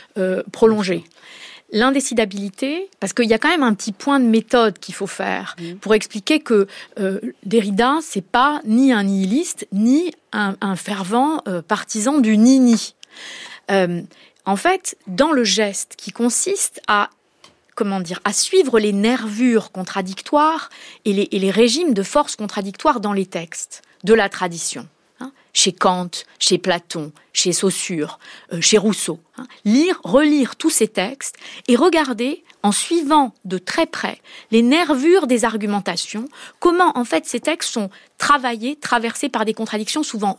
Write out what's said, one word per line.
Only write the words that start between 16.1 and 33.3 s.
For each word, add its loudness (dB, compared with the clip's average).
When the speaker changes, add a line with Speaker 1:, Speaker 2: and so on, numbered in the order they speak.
Speaker 1:
consiste -2
à, 2
comment -2
dire, -8
à -2
suivre 2
les 0
nervures 0
contradictoires -2
et 0
les, 0
et -2
les 0
régimes 2
de 0
force 0
contradictoires -4
dans -2
les 0
textes -12
de 6
la 4
tradition, -8
hein, -16
chez 0
Kant, 0
chez 0
Platon, -4
chez 0
Saussure, -2
euh, -6
chez 4
Rousseau, 0
hein. -16
Lire, 2
relire 2
tous 0
ces 2
textes -6
et 4
regarder, 0
en 2
suivant 2